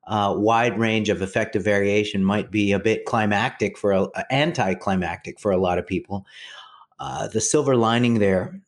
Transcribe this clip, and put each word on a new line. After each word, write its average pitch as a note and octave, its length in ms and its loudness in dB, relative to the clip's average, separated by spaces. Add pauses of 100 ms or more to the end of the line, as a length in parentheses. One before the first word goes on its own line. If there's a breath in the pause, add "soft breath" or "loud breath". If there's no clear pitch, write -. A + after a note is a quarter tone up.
uh, G2+ 300 0
wide A2+ 400 2
range A2 300 2
of F#2+ 140 0
effective G#2 420 -2
variation G2+ 600 2
might G2 280 0
be G2+ 220 2
a G2 60 2
bit A2 260 -2
climactic G#2 720 -2
for G2+ 160 0
a, F#2+ 140 2 (220)
anticlimactic F#2+ 1080 -2
for G#2 120 -2
a F#2 60 2
lot F2+ 220 0
of F2 80 -8
people, G2 380 -6 (760 loud breath)
uh, C3 300 -8
the A2 120 -2
silver C3+ 360 2
lining A#2 420 4
there F#2+ 480 0